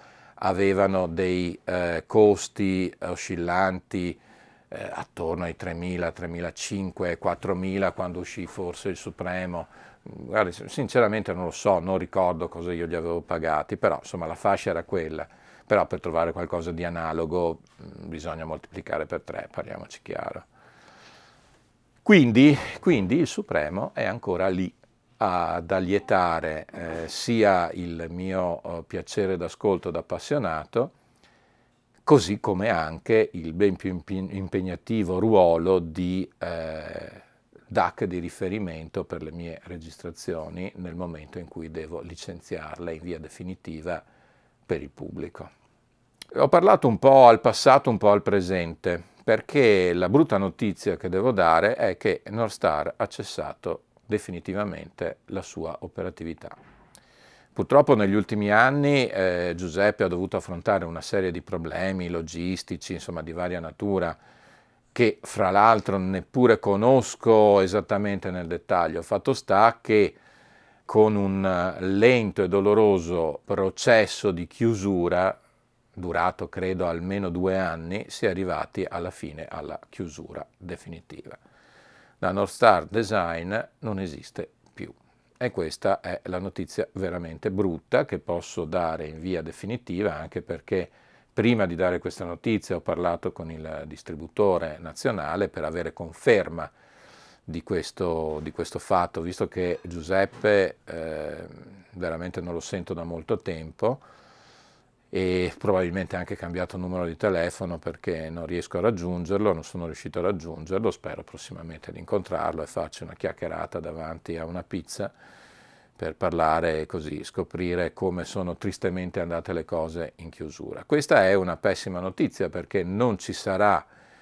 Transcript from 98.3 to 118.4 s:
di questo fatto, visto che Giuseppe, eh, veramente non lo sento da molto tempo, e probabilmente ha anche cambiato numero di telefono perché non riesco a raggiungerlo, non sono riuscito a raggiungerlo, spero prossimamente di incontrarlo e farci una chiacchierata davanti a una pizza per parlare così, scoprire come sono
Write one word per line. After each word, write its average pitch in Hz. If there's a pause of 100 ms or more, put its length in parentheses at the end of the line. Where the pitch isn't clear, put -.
di 78
questo -
fatto, 87
visto 87
che 87
Giuseppe, 92
eh, 80 (480)
veramente 87
non 87
lo 82
sento 90
da 85
molto 85
tempo, 85 (1160)
e 90
probabilmente 92
ha 87
anche 90
cambiato 90
numero 90
di 82
telefono 87
perché 80
non 82
riesco 87
a -
raggiungerlo, 90
non 80
sono 87
riuscito 82
a -
raggiungerlo, 87
spero -
prossimamente 82
di 82
incontrarlo 82
e 76
farci -
una 82
chiacchierata 82
davanti 80
a 82
una 85
pizza - (840)
per 80
parlare 80
così, 78
scoprire 87
come 90
sono 90